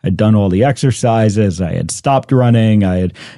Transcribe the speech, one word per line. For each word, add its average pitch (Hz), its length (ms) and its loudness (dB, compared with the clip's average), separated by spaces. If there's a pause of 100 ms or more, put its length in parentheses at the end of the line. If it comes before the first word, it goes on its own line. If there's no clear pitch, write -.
I'd 92 140 -2
done 107 180 2
all 101 140 0
the 95 160 0
exercises. 110 960 0
I 85 120 -4
had 85 160 -6
stopped - 440 -2
running. 113 500 2
I 90 140 0
had, 90 160 -4 (240)